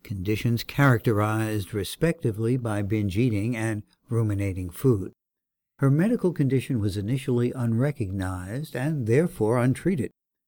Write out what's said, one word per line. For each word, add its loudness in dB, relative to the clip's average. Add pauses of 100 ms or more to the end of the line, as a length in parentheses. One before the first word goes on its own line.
conditions -2
characterized 2
respectively -2
by -2
binge -2
eating 0
and -4 (260)
ruminating -2
food. 0 (640)
Her 2
medical 2
condition 0
was 0
initially 0
unrecognized -2
and -2
therefore 2
untreated. 0 (360)